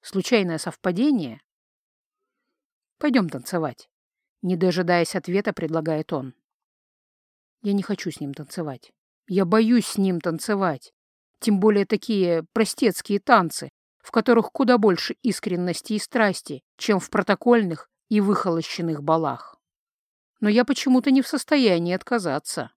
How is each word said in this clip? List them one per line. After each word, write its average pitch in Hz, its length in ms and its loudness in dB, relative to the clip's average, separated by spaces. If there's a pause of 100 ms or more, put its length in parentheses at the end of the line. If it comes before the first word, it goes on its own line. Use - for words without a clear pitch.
случайное 185 580 -2
совпадение. 180 800 -2 (1600)
«Пойдем 240 280 0
танцевать», 151 640 -8 (540)
не 185 120 -2
дожидаясь 175 600 0
ответа, 190 380 -2
предлагает 160 600 -4
он. 135 220 -8 (1300)
Я 202 100 -2
не 196 100 2
хочу 190 300 -6
с - 80 -14
ним 139 140 -8
танцевать. 151 580 -10 (360)
Я 190 180 0
боюсь 220 420 4
с - 100 -6
ним 190 220 0
танцевать. 175 760 -4 (460)
Тем 202 220 0
более 202 240 4
такие 185 680 0
простецкие 202 680 0
танцы, 196 500 2 (300)
в - 120 -20
которых 233 400 2
куда 247 260 2
больше 202 360 2 (100)
искренности 180 680 -4
и 214 60 -2
страсти, 202 600 -2 (160)
чем 202 220 0
в - 100 -8
протокольных 208 800 0 (200)
и 208 100 4
выхолощенных 170 840 -2
балах. 151 540 -2 (840)
Но 208 80 2
я 226 160 4
почему-то 254 440 2
не 269 120 4
в 247 60 -6
состоянии 190 680 0
отказаться. 165 840 -6